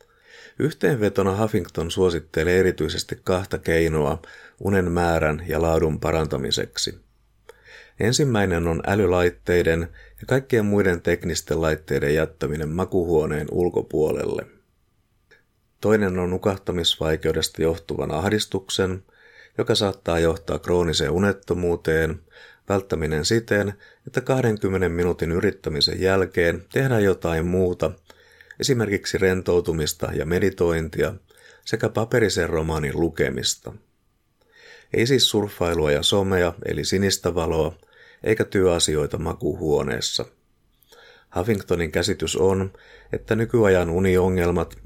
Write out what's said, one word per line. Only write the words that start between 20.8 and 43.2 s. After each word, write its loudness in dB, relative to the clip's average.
unettomuuteen, 0
välttäminen -2
siten, 0
että -6
kahdenkymmenen 0
minuutin -2
yrittämisen -2
jälkeen 0
tehdään 2
jotain 0
muuta, 0
esimerkiksi 0
rentoutumista 0
ja -4
meditointia, 0
sekä -2
paperisen 0
romaanin -2
lukemista. -4
Ei 2
siis 2
surffailua 0
ja 2
somea, 2
eli -4
sinistä 0
valoa, -2
eikä 0
työasioita 0
makuuhuoneessa. -2
Huffingtonin -2
käsitys -2
on, 2
että -4